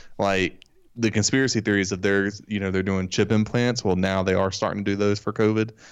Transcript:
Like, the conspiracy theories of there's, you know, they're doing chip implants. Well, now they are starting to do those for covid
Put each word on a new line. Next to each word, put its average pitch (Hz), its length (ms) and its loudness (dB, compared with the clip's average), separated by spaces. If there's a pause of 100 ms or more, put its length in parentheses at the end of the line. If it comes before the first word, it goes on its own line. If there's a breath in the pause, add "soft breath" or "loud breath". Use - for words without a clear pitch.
(200 loud breath)
Like, 95 440 0 (320)
the 113 140 0
conspiracy 113 520 0
theories 101 300 0
of 92 120 -4
there's, 98 440 0
you 104 120 -4
know, 95 100 -2
they're 95 140 0
doing 95 260 -2
chip 101 220 0
implants. 120 520 0
Well, 95 120 2
now 95 260 0
they 92 140 2
are 95 160 2
starting 101 340 -4
to 101 60 0
do 98 40 0
those 101 240 0
for - 140 -6
covid 110 380 0 (200 loud breath)